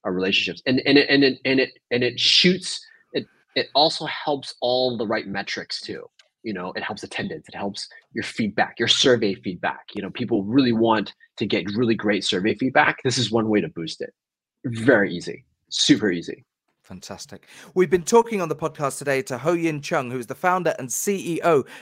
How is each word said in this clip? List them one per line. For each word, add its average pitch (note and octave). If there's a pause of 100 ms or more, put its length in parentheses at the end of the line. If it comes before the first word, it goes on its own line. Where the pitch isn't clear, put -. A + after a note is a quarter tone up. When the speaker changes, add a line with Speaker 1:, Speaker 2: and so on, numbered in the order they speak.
Speaker 1:
uh, -
relationships. F#2
And, C3
and C#3
it, C#3
and C#3
it, C3
and C3+
it, B2+ (200)
and A#2+
it B2
shoots, - (280)
it, - (280)
it B2+
also D#3
helps C#3+
all B2
the A2+
right G#2
metrics G2
too. - (340)
You A2
know, F2+
it G#2
helps -
attendance, -
it -
helps G2+ (260)
your A2+
feedback, -
your A2+
survey A2
feedback. E2+ (100)
You -
know, F#2+
people G#2+
really B2
want A2 (240)
to A2+
get G2+
really A2+
great G#2
survey G#2
feedback. C3+
This B2
is A#2
one A2
way G#2+
to E2+
boost E2
it. - (500)
Very A2+
easy, - (260)
super -
easy. E2+ (380)
Speaker 2:
Fantastic. - (260)
We've F#3
been F3
talking A#3
on E3
the D3+
podcast D3
today C3+
to B2+
Ho D#3
Yin E3
Chung, C#3+
who B2+
is A#2
the -
founder F3+
and B2+
C F3
E D3
O D#3 (180)